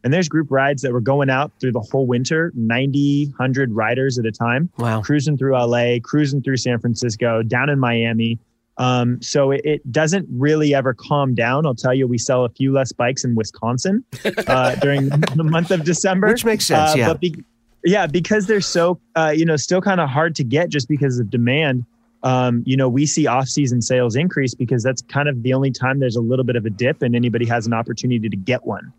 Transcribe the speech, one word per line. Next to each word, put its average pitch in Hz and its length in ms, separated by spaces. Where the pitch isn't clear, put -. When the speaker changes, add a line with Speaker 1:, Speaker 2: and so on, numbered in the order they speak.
Speaker 1:
And 131 80
there's 175 140
group 151 220
rides 135 320
that 131 100
we're 123 80
going 135 300
out 135 220
through 131 100
the 113 80
whole 135 260
winter, 135 500
ninety, 139 840
hundred 127 340
riders 120 480
at 113 60
a 110 80
time, 120 440
Speaker 2:
Wow. 113 240
Speaker 1:
cruising 143 360
through 131 180
L 120 220
A, 120 240
cruising 143 400
through 135 160
San 123 220
Francisco, 117 640
down 123 280
in 143 100
Miami. 117 580
Um, 123 420
so 139 300
it, 139 120
it 147 300
doesn't 160 360
really 147 460
ever 131 180
calm 139 420
down. 127 300
I'll 131 100
tell 127 180
you, 135 120
we 123 120
sell 127 260
a 120 60
few 135 240
less 131 180
bikes 123 320
in 120 120
Wisconsin, 123 680
uh, 127 280
<laughs> - 60
during 139 260
the 147 380
month 165 260
of 165 140
December. 185 420
Speaker 2:
Which 226 160
makes 220 220
sense, 156 260
Speaker 1:
Uh, 156 60
Speaker 2:
yeah. 117 100
Speaker 1:
but - 140
be-, 170 240
yeah, 185 200
because 180 400
they're 214 140
so, 170 400
uh, 160 180
you 160 120
know, 165 100
still 180 240
kinda 185 260
hard 151 300
to 147 80
get 143 240
just 147 220
because 135 280
of 117 120
demand. 127 560
Um, 127 420
you 131 100
know, 131 140
we 135 160
see 151 200
off-season 123 560
sales 123 360
increase 143 360
because 123 300
that's 127 200
kind 143 260
of 123 140
the 127 100
only 135 180
time 131 280
there's 123 180
a 120 40
little 127 220
bit 120 140
of 107 80
a 113 40
dip 113 320
and 120 140
anybody 120 300
has 117 220
an 117 60
opportunity 113 540
to 104 80
get 101 300
one. 101 340